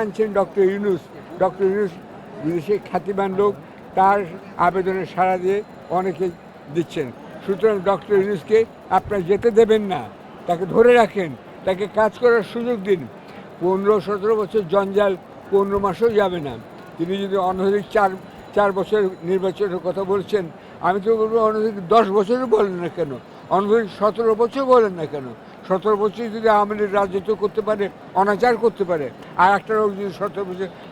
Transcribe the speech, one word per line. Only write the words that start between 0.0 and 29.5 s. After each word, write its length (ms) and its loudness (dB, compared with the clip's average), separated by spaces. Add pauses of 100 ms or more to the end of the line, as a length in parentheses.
আনছেন 240 -2 (120)
ডক্টর 320 0
ইউনূস। 300 -2 (400)
ডক্টর 240 0
ইউনূস 280 0 (500)
বিদেশে 320 -2 (120)
খ্যাতিমান 520 -4
লোক, 140 2 (440)
তার 220 6 (460)
আবেদনে 480 0
সাড়া 300 2
দিয়ে 140 0 (320)
অনেকে 360 -2 (500)
দিচ্ছেন। 320 -4 (360)
সুতরাং 320 0 (140)
ডক্টর 300 0
ইউনূসকে 380 0 (400)
আপনারা 320 -2
যেতে 200 2 (100)
দেবেন 240 4 (100)
না, 80 -6 (460)
তাকে 260 -2
ধরে 180 8 (100)
রাখেন, 280 0 (360)
তাকে 200 -2 (120)
কাজ 140 2 (100)
করার 220 4 (100)
সুযোগ 240 -2 (120)
দিন। 120 2 (600)
পনেরো 340 2 (120)
সতেরো 340 0
বছর 200 -2 (120)
জঞ্জাল 400 2 (380)
পনেরো 280 2
মাসেও 300 0 (100)
যাবে 280 0
না। 60 -8 (440)
তিনি 160 -2 (100)
যদি 140 -2 (120)
অনধিক 360 0 (100)
চার, 160 4 (440)
চার 220 4
বছর 220 0 (300)
নির্বাচনের 580 -2
কথা 160 -4
বলছেন, 400 0 (440)
আমি 160 2
তো 60 0 (120)
বলবো 160 0 (120)
অনধিক 260 0 (180)
দশ 120 6 (120)
বছরও 380 0
বলেন 280 2
না 140 -4
কেন, 140 -4 (440)
অনধিক 300 2 (140)
সতেরো 420 2
বছর 220 0 (100)
বলেন 260 6
না 60 -2
কেন, 220 -8 (420)
সতেরো 340 2
বছর 320 -2
যদি 200 0
আওয়ামী 240 2
লীগ 200 0
রাজত্ব 320 -2 (120)
করতে 240 -2
পারে, 180 -2 (360)
অনাচার 320 2 (100)
করতে 280 0
পারে, 160 -2 (340)
আর 160 6